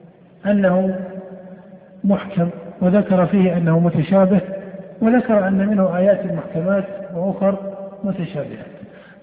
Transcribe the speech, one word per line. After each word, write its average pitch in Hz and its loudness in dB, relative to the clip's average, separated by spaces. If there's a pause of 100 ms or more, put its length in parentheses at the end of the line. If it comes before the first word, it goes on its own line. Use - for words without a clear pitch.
(460)
أنه 190 2 (1040)
محكم، 185 0 (320)
وذكر 185 4
فيه 185 2
أنه 165 2
متشابه، 185 4 (600)
وذكر 226 2
أن 196 2
منه 190 2
آيات 190 2
محكمات 175 -2 (300)
وأخر 196 0 (460)
متشابهات. 151 -6 (580)